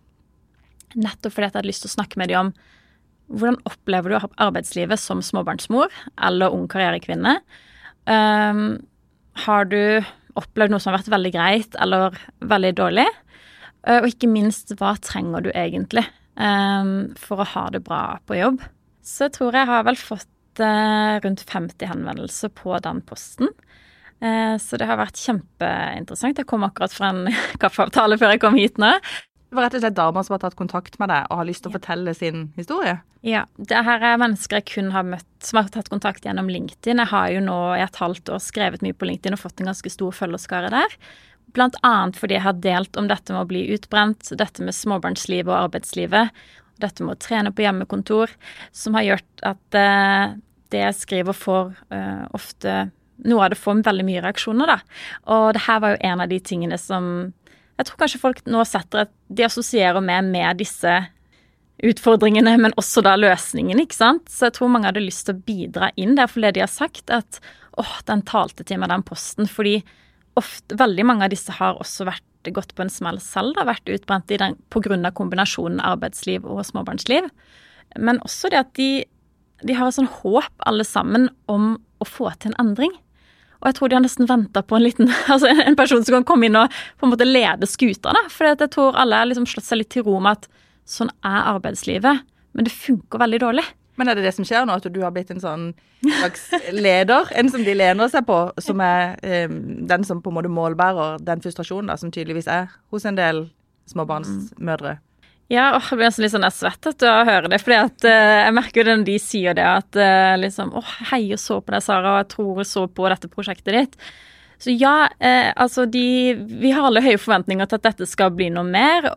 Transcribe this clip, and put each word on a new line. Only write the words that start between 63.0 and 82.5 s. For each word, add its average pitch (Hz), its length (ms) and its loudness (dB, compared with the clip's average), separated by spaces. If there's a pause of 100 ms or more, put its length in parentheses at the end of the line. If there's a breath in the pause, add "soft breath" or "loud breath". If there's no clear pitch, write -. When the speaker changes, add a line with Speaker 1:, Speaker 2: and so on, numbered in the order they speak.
Speaker 1:
da 190 140 8
løsningen, 185 640 2
ikke - 160 -4
sant? 269 320 4
Så - 160 0
jeg 233 80 2
tror 247 160 0
mange 233 160 2
hadde 196 160 0
lyst 185 240 -6
til 202 100 -4
å 185 80 -12
bidra 185 540 -4
inn 202 180 2
der, 254 120 4
for 233 140 -6
det 208 120 2
de 190 80 -2
har 190 80 2
sagt - 400 -6
at, - 300 -4 (380 loud breath)
«Åh, - 280 -8
den 208 160 0
talte - 420 -2
til 190 140 -6
meg, 185 120 -2
den 180 140 -2
posten», - 460 -6
fordi 208 340 -2 (540 soft breath)
ofte, - 400 -6
veldig 214 280 2
mange 226 200 2
av 196 60 0
disse - 200 -8
har 185 240 -2
også - 300 -10
vært, 180 160 -6 (320)
gått - 220 -8
på 190 60 -6
en 185 80 -4
smell 180 300 -8
selv, 220 360 -6
da, 392 100 -2
vært 233 240 -4
utbrent 196 420 -4
i 208 60 0
den, 190 180 -4 (140)
på 226 120 -2
grunn 190 240 -2
av 180 80 -4
kombinasjonen 180 640 -4
arbeidsliv 180 640 -4
og 196 200 -8
småbarnsliv. 208 640 -4 (680 soft breath)
Men 233 220 0
også - 300 -6
det 330 100 2
at 262 160 -4
de, 269 300 0 (560)
de 240 120 -2
har 254 140 0
et 254 100 0
sånn 262 120 2
håp 226 400 0 (160)
alle 214 180 0
sammen 226 460 2 (180)
om 214 280 0 (260)
å 202 60 -4
få - 320 -6
til 214 140 -6